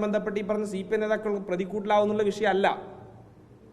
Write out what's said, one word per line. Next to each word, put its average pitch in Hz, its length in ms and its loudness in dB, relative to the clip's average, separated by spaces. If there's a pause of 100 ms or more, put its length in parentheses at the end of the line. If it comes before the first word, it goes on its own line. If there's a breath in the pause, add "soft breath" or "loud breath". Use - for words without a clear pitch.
ബന്ധപ്പെട്ട് 208 340 -2
ഈ 202 100 -4
പറഞ്ഞ 214 240 0
സി 190 140 -4
പി 220 80 0
എം 214 80 2
നേതാക്കൾ 214 320 0 (140)
പ്രതിക്കൂട്ടിലാവുന്നുള്ള 208 840 2
വിഷയമല്ല. 196 360 2 (1040)